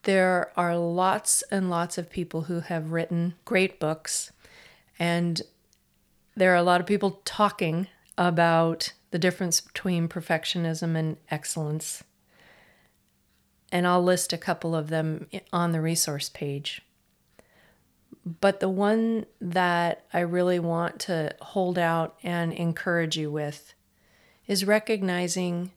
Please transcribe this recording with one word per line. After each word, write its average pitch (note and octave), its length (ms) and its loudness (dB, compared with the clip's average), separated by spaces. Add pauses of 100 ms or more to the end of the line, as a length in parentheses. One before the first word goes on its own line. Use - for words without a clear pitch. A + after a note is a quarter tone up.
There F#3 540 2
are F3 200 2
lots F3+ 640 0
and F#3+ 260 0
lots E3+ 280 -2
of E3+ 120 -6
people E3 340 -4
who E3+ 160 -4
have E3 320 -4
written E3+ 440 0 (100)
great F#3+ 340 2
books, - 540 -4 (680)
and E3+ 420 0 (920)
there F#3 160 4
are F3+ 60 6
a F3 60 4
lot F3+ 180 4
of F3 60 -6
people G3+ 360 0
talking F#3 640 0 (300)
about E3 760 2 (200)
the F3 80 -2
difference F3+ 420 0
between E3+ 480 -2
perfectionism E3 880 -2
and D#3 200 -2 (140)
excellence. D3+ 720 -6 (1700)
And F3+ 160 2
I'll F3+ 160 6
list F3+ 300 2
a E3+ 40 -4
couple E3 380 -4
of D#3 140 -2
them D#3+ 440 -2
i-, - 80 -8 (120)
on F3 180 0
the D#3+ 100 0
resource D#3+ 460 -2
page. - 540 -8 (1400)
But G3 340 0
the F#3+ 100 0
one A3 560 2 (140)
that F3 720 0
I E3+ 80 0
really F3 400 2
want E3+ 420 -2
to D#3+ 400 -2
hold F3+ 380 -2
out E3 440 0
and E3+ 280 -2
encourage E3 680 -2
you D3+ 140 -4
with D3 420 -8 (720)
is G3 180 0
recognizing F#3 1120 0